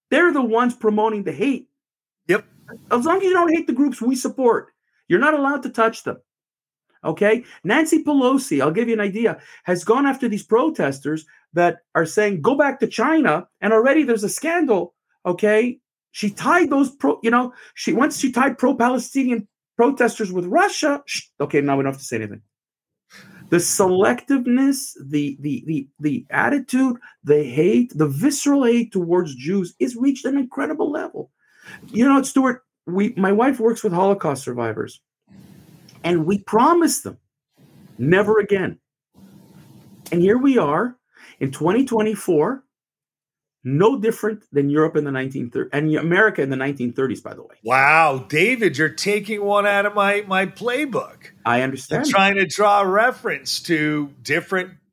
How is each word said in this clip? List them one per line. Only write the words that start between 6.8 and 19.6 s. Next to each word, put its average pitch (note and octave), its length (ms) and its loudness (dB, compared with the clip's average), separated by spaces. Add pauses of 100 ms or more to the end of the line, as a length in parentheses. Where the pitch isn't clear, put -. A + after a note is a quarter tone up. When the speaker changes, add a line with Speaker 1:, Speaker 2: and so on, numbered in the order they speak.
Speaker 1:
Okay? G3+ 400 0 (180)
Nancy D4+ 400 2
Pelosi, C4 580 2
I'll D3 100 2
give A#3 180 -2
you A3+ 60 0
an G#3 40 -2
idea, G3+ 400 -2 (240)
has F3+ 220 -4
gone C4 200 2
after C4 220 -2
these G#3 160 -4
protesters D#3 840 -2 (280)
that E3+ 300 0 (120)
are E3 100 2
saying, G3+ 360 -2
"Go A#3+ 140 2
back C#4 240 0
to G#3+ 80 0
China," A3 600 0 (140)
and G#3 100 0
already C4+ 320 4
there's A3+ 220 -2
a F#3 40 -4
scandal, C#4 640 -2 (320)
okay? G#3+ 540 0 (320)
She G#3 200 -6
tied D4+ 380 0
those C#4 200 2
pro-, - 340 -2
you A3+ 80 2
know, B3 220 0 (220)
she, - 180 -4
once C#4+ 260 0
she B3 120 -2
tied C4+ 260 0
pro-Palestinian B3 920 0 (300)